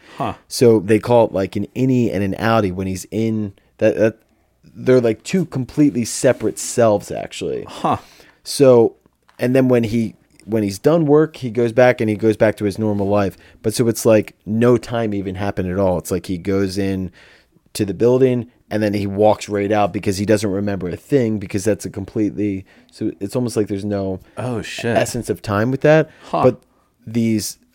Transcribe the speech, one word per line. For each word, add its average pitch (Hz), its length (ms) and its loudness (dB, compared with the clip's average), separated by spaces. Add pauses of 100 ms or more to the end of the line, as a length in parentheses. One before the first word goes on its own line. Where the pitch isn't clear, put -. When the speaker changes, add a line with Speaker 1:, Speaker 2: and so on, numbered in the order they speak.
(160)
Speaker 1:
Huh. 107 180 -6 (120)
Speaker 2:
So 117 320 4
they 104 220 2
call 120 260 2
it, - 60 -6
like, 92 240 -4
an 101 180 -6
innie 123 400 0
and 95 80 -2
an 95 120 -4
outie 107 380 0
when 95 140 -6
he's 92 240 -8
in 107 440 -4 (240)
that, 107 180 2
that, 107 220 0 (440)
they're, 127 380 2
like, 117 240 0
two 185 220 -2
completely 135 580 0
separate - 540 0
selves, 107 520 0
actually. 62 560 -8
Speaker 1:
Huh. - 300 -4 (480)
Speaker 2:
So, 123 500 4 (460)
and 123 160 0
then 131 120 4
when 123 160 4
he, 110 300 -2 (300)
when 110 180 -2
he's 98 160 -4
done 165 260 2
work, 151 320 4
he 127 140 -8
goes 117 220 0
back 123 280 4
and 113 80 0
he 107 80 0
goes 107 200 2
back 107 220 2
to 104 60 -4
his 98 140 -4
normal 104 300 -2
life. 101 280 0 (240)
But 113 140 -2
so 123 140 0
it's - 180 0
like 110 280 4 (120)
no 117 320 4
time 117 340 -4
even 98 220 -6
happened 98 360 -4
at 90 80 -4
all. 92 200 2
It's - 120 -8
like 90 140 -4
he 92 140 -6
goes 95 400 -2
in 95 340 -4 (600)
to 113 100 -4
the 98 80 -4
building, 123 580 2 (200)
and 107 120 -2
then 104 120 0
he 101 120 -4
walks 101 420 2
right 101 240 -2
out 101 200 0
because 98 260 -2
he 101 80 -2
doesn't 107 240 0
remember 98 380 -4
a 82 80 -8
thing, 117 420 -2
because 98 260 -6
that's 101 220 -2
a 92 40 -12
completely, 101 760 -4 (260)
so 107 300 -6
it's 101 140 -8
almost 123 220 -4
like 107 120 0
there's 98 160 -6
no 98 360 -4 (160)
Speaker 1:
Oh, 117 260 -6
shit. 117 340 -4
Speaker 2:
essence 117 340 -4
of 95 120 -6
time 107 280 -2
with 131 120 -4
that. 156 280 4 (140)
Speaker 1:
Huh. 165 180 -4
Speaker 2:
But 127 200 2 (440)
these, 113 520 -2 (160)